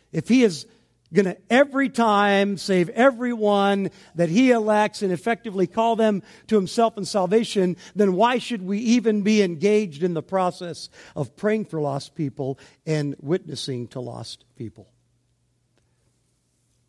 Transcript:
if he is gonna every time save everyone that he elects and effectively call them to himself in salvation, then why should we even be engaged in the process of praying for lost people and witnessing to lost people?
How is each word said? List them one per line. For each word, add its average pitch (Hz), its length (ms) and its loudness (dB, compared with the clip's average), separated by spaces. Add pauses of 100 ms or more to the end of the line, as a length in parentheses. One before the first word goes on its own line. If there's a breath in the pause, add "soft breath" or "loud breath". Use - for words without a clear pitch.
(120 soft breath)
if - 160 -4
he 247 160 4
is 180 240 0 (460 soft breath)
gonna 185 240 0 (120)
every 269 400 2
time 202 680 2
save 180 320 0
everyone 214 1000 2 (260 loud breath)
that 165 140 0
he 247 220 4
elects 214 500 0
and 190 120 -2
effectively 190 540 -4
call 226 280 0
them 214 280 0 (240 loud breath)
to 220 80 0
himself 220 420 0
in 196 80 -8
salvation, 185 720 0 (180 loud breath)
then 196 180 2
why 233 260 2
should 202 260 -8
we 202 140 -4
even 220 420 2
be 208 200 4
engaged 180 640 0
in 180 100 0
the 156 100 -4
process 180 680 -4 (260 loud breath)
of 147 200 -6
praying 214 300 -2
for 160 140 -8
lost 139 360 -4
people 139 440 -6 (260 soft breath)
and 147 340 -4
witnessing 139 680 -6
to 131 120 -12
lost 120 440 -14 (120)
people? 107 340 -16 (2000)